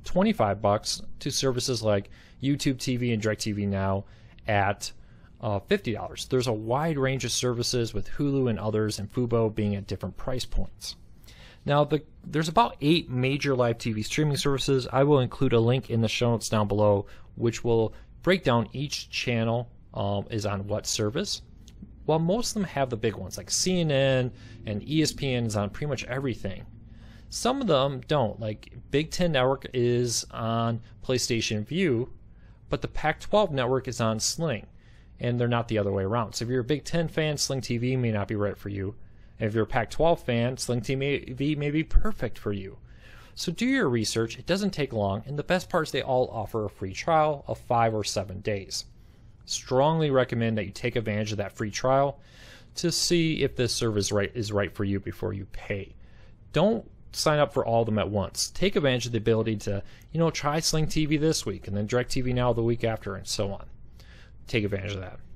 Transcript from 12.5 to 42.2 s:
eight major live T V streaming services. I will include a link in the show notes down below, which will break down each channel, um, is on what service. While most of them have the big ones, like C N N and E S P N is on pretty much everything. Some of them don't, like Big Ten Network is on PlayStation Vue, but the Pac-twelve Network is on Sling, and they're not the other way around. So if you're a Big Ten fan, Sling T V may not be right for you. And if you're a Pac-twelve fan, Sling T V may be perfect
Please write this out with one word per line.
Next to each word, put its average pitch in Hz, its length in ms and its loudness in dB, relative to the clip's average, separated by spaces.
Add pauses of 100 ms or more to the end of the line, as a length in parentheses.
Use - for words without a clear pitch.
eight 151 300 4
major 131 460 2
live 117 220 2
T - 140 -4
V 107 120 -2
streaming 151 320 0
services. 135 560 2
I 131 100 4
will 143 160 6
include 123 340 2
a 117 60 6
link 120 320 2
in 117 100 2
the 113 60 4
show 120 240 2
notes 113 180 0
down 107 200 2
below, 104 380 4 (280)
which 117 300 -2
will 113 280 2 (300)
break 185 220 2
down 117 280 4
each - 380 -8
channel, 117 580 -2 (260)
um, 101 360 -2
is 107 160 -4
on 98 220 -4
what 104 180 -4
service. 120 560 -2 (640)
While 160 160 2
most 196 300 0
of - 40 -8
them 196 160 -2
have 139 180 0
the 120 80 -4
big 107 200 -2
ones, 95 200 -10
like 98 140 -12
C 180 300 0
N 160 100 2
N 135 400 2 (340)
and 104 240 -6
E 156 140 2
S 147 80 2
P 135 240 -4
N 120 120 0
is 104 100 -2
on 101 140 0
pretty 147 160 -6
much 139 180 -4
everything. 123 600 -4 (680)
Some 262 300 -2
of 247 60 -2
them 139 400 4
don't, 120 320 2
like 110 340 -8 (200)
Big 156 180 0
Ten 175 220 0
Network 131 420 2
is 120 560 2
on 117 500 -2 (240)
PlayStation 113 600 0
Vue, 143 460 0 (560)
but - 140 -4
the 123 60 -6
Pac-twelve 160 640 0
Network 131 340 0
is 123 140 -6
on 110 180 2
Sling, 131 480 -2 (540)
and 123 180 0
they're 120 100 2
not 117 200 2
the 107 100 2
other 101 140 2
way 98 120 0
around. 110 280 -2
So - 120 -6
if 117 60 -4
you're 127 100 2
a 117 40 -2
Big 139 200 -2
Ten 165 240 0
fan, 156 280 0
Sling 135 240 -2
T 117 180 -2
V 127 180 0
may 120 160 2
not 101 160 0
be 107 80 -2
right 101 200 0
for - 120 -10
you. 98 260 -4 (440)
And 110 100 0
if 104 60 -2
you're 110 100 4
a - 20 0
Pac-twelve 156 560 2
fan, 120 340 0
Sling 120 260 -2
T 135 120 -2
V 139 600 -2
may 147 140 -2
be 156 120 0
perfect - 560 4